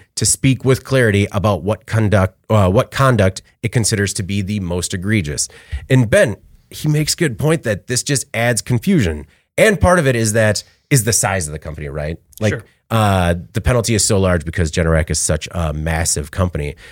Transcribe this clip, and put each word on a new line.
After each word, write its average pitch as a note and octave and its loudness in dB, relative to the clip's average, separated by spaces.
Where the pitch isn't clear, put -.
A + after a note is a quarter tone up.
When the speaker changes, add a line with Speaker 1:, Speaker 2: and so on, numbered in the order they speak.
Speaker 1:
to A#2 -4
speak - 0
with B2+ 2
clarity G#2+ 2
about G2 0
what G#2 -4
conduct, G#2 2
uh, G2+ 4
what A#2 2
conduct A2+ 2
it A2 -4
considers G2+ 0
to G#2 -4
be G2 -2
the G2+ -4
most F2 -4
egregious. F2+ -2
And B2+ 2
Ben, D#3+ 2
he - -8
makes D3+ 0
good C#3 -2
point D#3+ 0
that G#2 -2
this B2 -4
just - -2
adds A#2 0
confusion. A2 0
And E3+ 4
part F3+ 4
of C#3 0
it B2+ 4
is A2+ 0
that, G#2+ 2
is C3 2
the A2 0
size F#2+ -2
of D2+ -10
the D2+ -10
company, D2+ -12
right? D2+ -6
Like, G#2+ 0
Speaker 2:
Sure. A#2+ -8
Speaker 1:
uh, F#2+ 2
the G#2+ -4
penalty A#2 0
is G#2 0
so G2+ 2
large F2+ 2
because D#2+ -2
Generac D#2+ 0
is D#2 -2
such - -4
a E2 -4
massive D#2 -4
company. D#2+ -4